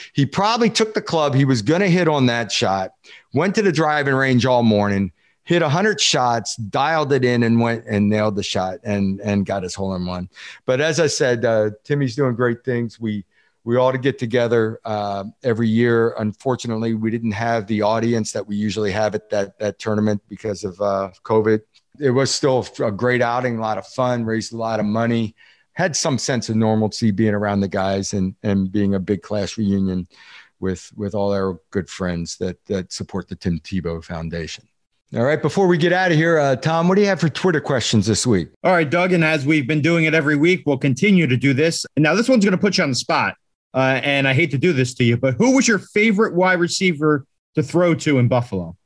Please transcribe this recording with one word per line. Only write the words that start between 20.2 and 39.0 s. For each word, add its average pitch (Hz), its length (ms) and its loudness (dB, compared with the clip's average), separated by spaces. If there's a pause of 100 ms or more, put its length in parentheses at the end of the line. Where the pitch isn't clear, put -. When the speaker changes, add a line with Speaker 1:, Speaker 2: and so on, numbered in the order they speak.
Speaker 1:
because 101 340 -8
of, 92 180 -8
uh, 98 300 -2 (140)
covid. 110 380 2 (360)
It 143 120 0
was 131 200 0
still 131 340 0 (180)
a 113 100 -2
great 120 280 0
outing, 120 380 -2
a - 20 -6
lot 110 160 -4
of 95 100 -8
fun, 123 380 -2
raised 110 280 -4
a 117 40 -10
lot 113 220 -4
of 104 80 -2
money, 113 480 -2 (380)
had 170 240 -2
some 139 220 0
sense 123 300 -4
of 113 60 -2
normalcy 110 560 0
being 104 240 0
around 104 260 -2
the 98 80 0
guys 98 440 -4
and, 95 320 -2
and 98 260 0
being 98 240 0
a 95 60 -2
big 92 220 -4
class 104 360 -6
reunion 95 480 -2 (540)
with, 92 340 -8
with 104 200 -8
all 101 180 -2
our 95 260 -2 (120)
good 90 180 -4
friends 87 480 -6
that, 92 300 -8
that 95 260 -6
support - 360 -10
the 95 60 -14
Tim 87 260 -4
Tebow 82 440 -6
Foundation. 82 640 -10 (440)
All 117 120 -2
right, 151 180 0
before 185 240 2
we 175 100 4
get 170 160 2
out 185 200 2
of 156 40 4
here, 165 220 4
uh, 139 160 2
Tom, 165 320 0
what 185 80 4
do 202 60 4
you 202 80 4
have 190 100 0
for 170 100 0
Twitter 160 320 0
questions 117 460 0
this 107 180 0
week? 95 240 2 (140)
Speaker 2:
All 180 80 2
right, 165 180 2
Doug, 175 240 0